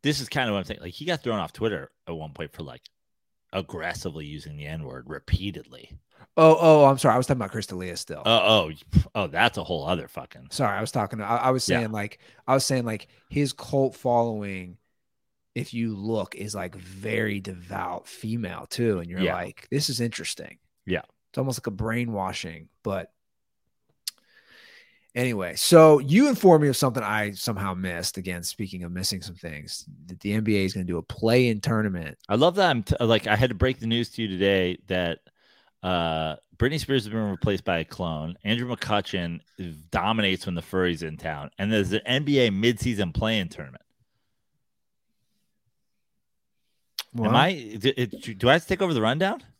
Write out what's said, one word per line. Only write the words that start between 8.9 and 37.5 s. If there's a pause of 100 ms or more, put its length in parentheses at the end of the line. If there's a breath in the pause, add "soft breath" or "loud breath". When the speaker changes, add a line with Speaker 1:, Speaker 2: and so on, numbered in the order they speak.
Speaker 1:
oh,
that's
a
whole
other
fucking
Speaker 2:
Sorry,
I
was
talking,
I,
I
was
Speaker 1:
Yeah.
Speaker 2:
saying,
like, (260 soft breath)
I
was
saying,
like, (220 soft breath)
his
cult
following, (760)
if
you
look,
is,
like,
very
devout
female
too.
And
you're
Speaker 1:
Yeah.
Speaker 2:
like,
"This
is
interesting." (260)
Speaker 1:
Yeah. (300)
Speaker 2:
It's
almost
like
a
brainwashing, (140)
but (2000 soft breath)
anyway,
so
you
informed
me
of
something
I
somehow
missed.
Again,
speaking
of
missing
some
things, (200)
that
the
N
B
A
is
gonna
do
a
play-in
tournament. (100)
Speaker 1:
I
love
that.
I'm
t-,
like,
I
had
to
break
the
news
to
you
today
that, (640 soft breath)
uh, (220)
Britney
Spears
has
been
replaced